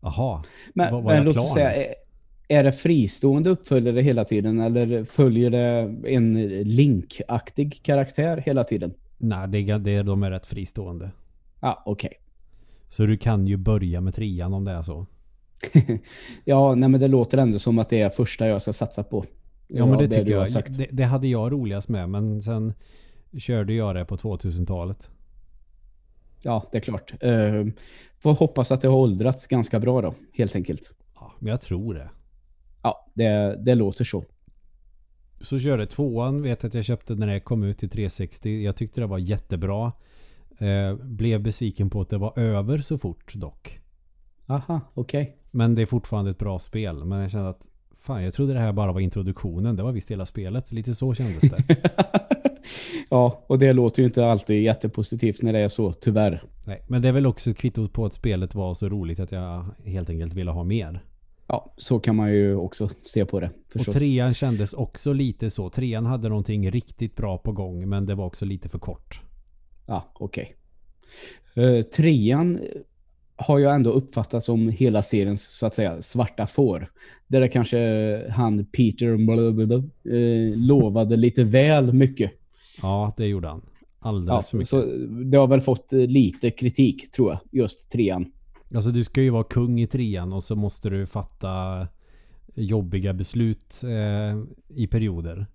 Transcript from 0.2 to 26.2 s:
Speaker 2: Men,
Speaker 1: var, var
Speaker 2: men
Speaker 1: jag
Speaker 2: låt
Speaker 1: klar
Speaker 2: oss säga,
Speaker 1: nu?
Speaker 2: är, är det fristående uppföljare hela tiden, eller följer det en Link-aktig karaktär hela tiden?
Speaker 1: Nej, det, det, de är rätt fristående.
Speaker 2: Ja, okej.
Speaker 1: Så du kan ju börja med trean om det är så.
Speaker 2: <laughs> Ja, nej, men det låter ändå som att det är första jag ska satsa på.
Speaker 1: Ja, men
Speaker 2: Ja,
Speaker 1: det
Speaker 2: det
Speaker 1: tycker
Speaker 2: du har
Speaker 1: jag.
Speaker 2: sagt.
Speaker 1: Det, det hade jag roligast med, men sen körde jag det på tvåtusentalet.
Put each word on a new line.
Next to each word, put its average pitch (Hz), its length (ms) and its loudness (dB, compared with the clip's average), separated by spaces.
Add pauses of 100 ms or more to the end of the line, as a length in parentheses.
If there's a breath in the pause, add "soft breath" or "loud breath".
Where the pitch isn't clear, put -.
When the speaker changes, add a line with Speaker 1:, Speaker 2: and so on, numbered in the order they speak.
Speaker 2:
Men, 175 200 2
Speaker 1:
var, 120 80 -2
var 117 100 -2
Speaker 2:
men 156 60 8
Speaker 1:
jag 147 80 6
Speaker 2:
låt 156 100 4
Speaker 1:
klar 120 80 2
Speaker 2:
oss 143 100 0
säga, 143 160 4
Speaker 1:
nu? 110 60 -2
Speaker 2:
är, 139 180 -4 (680)
är 139 40 6
det 135 80 6
fristående 143 760 4
uppföljare 127 520 2
hela 120 240 4
tiden, 110 340 2
eller 117 440 2
följer 120 460 4
det 117 460 0 (100)
en 113 420 2 (160)
Link-aktig 120 1200 0
karaktär 147 640 0
hela 135 180 0
tiden? 87 300 -4 (240)
Speaker 1:
Nej, 95 300 -4
det, 104 300 -2
det, 101 260 0
de 101 200 0
är 95 80 -2
rätt 92 140 -8
fristående. 92 640 -10 (500)
Speaker 2:
Ja, - 240 -4
okej. - 280 -6 (760)
Speaker 1:
Så - 160 0
du 107 120 2
kan 104 300 0
ju 98 100 0
börja 95 440 0
med 92 120 -2
trean 92 400 -6
om 98 120 -4
det 98 60 -6
är 85 100 -6
så. 82 240 -10 (680)
Speaker 2:
<laughs> 117 260 6 (460 loud breath)
Ja, 135 300 4
nej, 131 140 4
men 135 100 6
det 135 80 2
låter 131 300 4
ändå 117 220 4
som 113 200 2
att 110 100 -2
det 113 120 2
är 101 80 4
första - 380 -2
jag 104 140 0
ska 107 120 -4
satsa - 300 -6
på. 101 220 -6 (420)
Speaker 1:
Ja, 123 180 0
men 131 80 6
Speaker 2:
Ja, 135 60 4
Speaker 1:
det 143 80 4
Speaker 2:
det 110 80 0
Speaker 1:
tycker 107 100 2
Speaker 2:
du 104 80 2
har 98 80 2
Speaker 1:
jag. 98 80 0
Speaker 2:
sagt. 120 280 -4
Speaker 1:
Det, 135 140 -4
det 131 120 0
hade 131 240 2
jag 120 240 0
roligast 107 380 -4
med, 95 200 -4
men 104 320 -2
sen 110 320 -4 (640 soft breath)
körde 110 360 -2
jag 107 220 -2
det 90 100 -4
på 98 120 -8
tvåtusentalet. 90 920 -6 (1300)